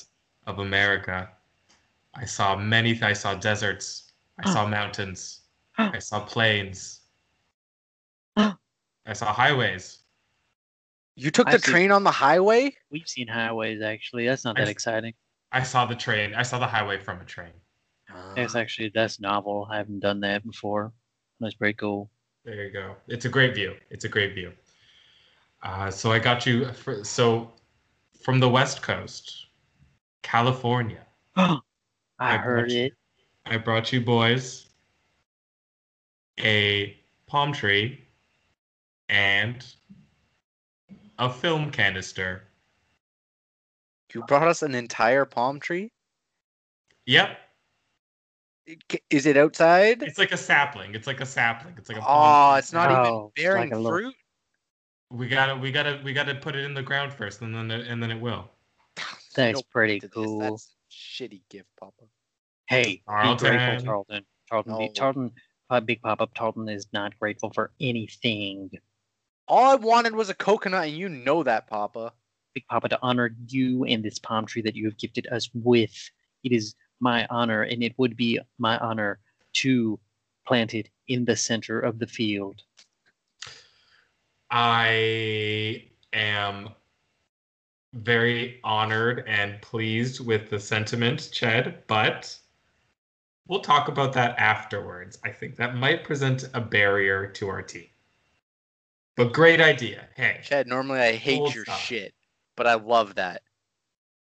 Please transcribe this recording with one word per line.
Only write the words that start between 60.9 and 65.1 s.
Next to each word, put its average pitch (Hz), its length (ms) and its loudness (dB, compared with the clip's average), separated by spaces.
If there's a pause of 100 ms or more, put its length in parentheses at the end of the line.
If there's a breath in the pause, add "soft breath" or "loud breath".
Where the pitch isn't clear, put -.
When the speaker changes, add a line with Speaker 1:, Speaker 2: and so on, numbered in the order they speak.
Speaker 3:
a - 40 -20
shitty 104 540 -16
gift, 95 200 -20 (120)
Papa. 98 240 -20 (640)
Speaker 2:
Hey, 127 180 4
be 98 220 -4
grateful, 107 320 2
Speaker 1:
Charlton. 123 480 2
Speaker 2:
Charlton. 104 400 -6 (220)
Charlton, 113 300 -4
be, 110 100 -4
Speaker 3:
No. 107 40 -16
Speaker 2:
Charlton, 135 400 -2 (380 soft breath)